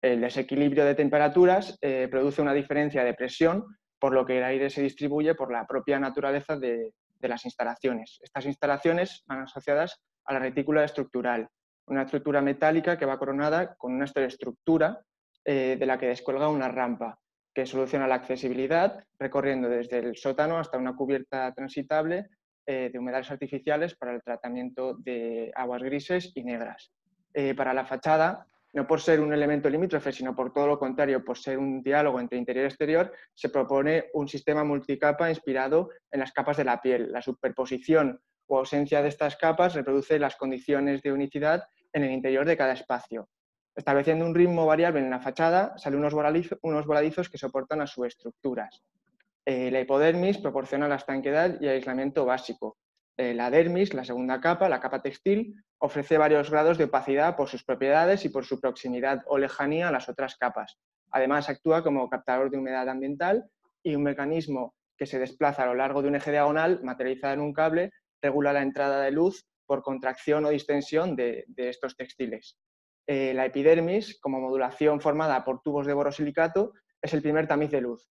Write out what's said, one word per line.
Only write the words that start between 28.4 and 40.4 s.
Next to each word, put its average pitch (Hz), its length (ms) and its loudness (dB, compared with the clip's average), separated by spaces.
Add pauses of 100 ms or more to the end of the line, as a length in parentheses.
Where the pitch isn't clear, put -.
no 143 140 -2
por 156 140 2
ser 156 200 4
un 151 120 2
elemento 147 380 2
limítrofe, 156 420 0
sino 127 240 -6
por 127 160 -4
todo 143 140 2
lo 143 120 2
contrario, 135 460 0
por 123 140 -6
ser 135 180 -4
un 135 260 -2
diálogo 135 380 2
entre 123 160 -6
interior 123 280 -2
y 139 40 0
exterior, 156 420 0 (220)
se - 160 -6
propone 139 640 0
un 143 160 -4
sistema 151 360 0
multicapa 147 640 0
inspirado 143 580 0 (220)
en 139 100 -2
las 131 120 -6
capas 139 260 0
de 147 60 2
la 120 180 0
piel. 123 280 2
La 123 120 -6
superposición 131 960 0 (280)
o 135 100 2
ausencia 143 420 0
de 147 80 2
estas 147 280 -2
capas 170 360 2
reproduce 139 460 0
las 143 180 0
condiciones 139 640 -2